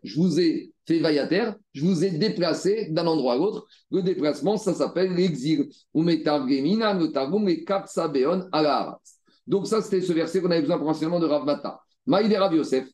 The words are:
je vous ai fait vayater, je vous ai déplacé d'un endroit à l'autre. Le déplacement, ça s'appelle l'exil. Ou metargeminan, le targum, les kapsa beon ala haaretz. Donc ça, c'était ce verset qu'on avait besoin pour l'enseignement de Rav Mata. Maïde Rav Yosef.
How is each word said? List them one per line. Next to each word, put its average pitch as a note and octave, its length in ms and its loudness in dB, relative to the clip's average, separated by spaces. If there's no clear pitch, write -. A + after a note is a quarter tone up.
je - 160 -4
vous F3 180 2
ai D#3+ 320 0
fait E3 140 2
vayater, D#3+ 500 2
je C#3 120 -4
vous F#3 200 2
ai G3 60 0
déplacé F3 800 0
d'un E3+ 160 0
endroit C3+ 280 2
à - 20 2
l'autre. F#3+ 300 -2
Le F#3 120 0
déplacement, D#3 540 0
ça F3+ 180 -2
s'appelle F3+ 400 -2
l'exil. D#3 540 0
Ou D3+ 80 2
metargeminan, D#3 960 0
le D#3+ 120 0
targum, D#3+ 360 -2
les E3 180 0
kapsa F#3+ 440 -4
beon D#3 440 0
ala D3+ 240 2
haaretz. - 420 -8
Donc G3 200 0
ça, G#3+ 160 0
c'était F#3+ 180 -2
ce F3 120 0
verset E3 280 0
qu'on F3 100 0
avait E3+ 100 2
besoin D#3 180 0
pour C#3+ 80 -4
l'enseignement D#3+ 340 -2
de D#3+ 60 0
Rav D3 180 0
Mata. - 360 -4
Maïde G3+ 280 4
Rav F#3+ 200 2
Yosef. C3 400 0